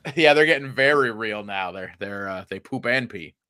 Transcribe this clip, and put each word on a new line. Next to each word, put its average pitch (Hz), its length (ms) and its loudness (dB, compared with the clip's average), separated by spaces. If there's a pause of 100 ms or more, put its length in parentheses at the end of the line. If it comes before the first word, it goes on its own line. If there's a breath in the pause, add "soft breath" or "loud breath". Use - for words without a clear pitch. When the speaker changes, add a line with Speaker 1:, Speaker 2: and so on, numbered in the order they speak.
Speaker 1:
<laughs> - 40 -10
Speaker 2:
<laughs> 143 60 -12
Yeah, 151 200 6
they're 151 100 6
getting 139 280 0
very 135 380 4
real 107 320 -6
now. 98 300 -6
They're, 92 260 -12
they're, 101 300 -8
uh, 92 220 -8
they 95 100 -8
poop - 240 -8
and 123 240 -2
pee. 80 260 -16 (160)